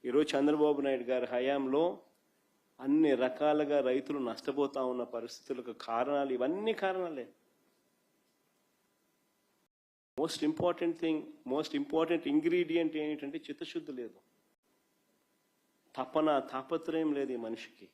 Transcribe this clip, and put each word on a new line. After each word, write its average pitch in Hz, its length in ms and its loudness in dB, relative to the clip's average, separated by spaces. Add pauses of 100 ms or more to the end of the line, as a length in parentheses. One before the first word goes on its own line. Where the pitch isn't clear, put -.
ఈరోజు 147 320 2
చంద్రబాబు 147 440 4
నాయుడు 135 220 0
గారి 123 220 0
హయాంలో 135 760 0 (760)
అన్ని 143 360 4
రకాలుగా 147 680 2
రైతులు 135 380 0
నష్టపోతా 135 640 -2
ఉన్న 127 200 -2
పరిస్థితులకు 120 720 -8
కారణాలు, 135 600 -2
ఇవన్నీ 175 400 0
కారణాలే. 175 540 -4 (3000)
Most 160 240 -2
important 170 520 0
thing, 160 280 0 (260)
most 147 260 -2
important 160 500 2
ingredient 160 720 2
ఏంటంటే 151 420 -4
చిత్తశుద్ధి 147 540 -10
లేదు, 123 280 -10 (1800)
తపన, 147 440 2
తాపత్రయం 160 760 -2
లేదు 139 180 -2
ఈ 123 40 -2
మనిషికి. 113 580 -10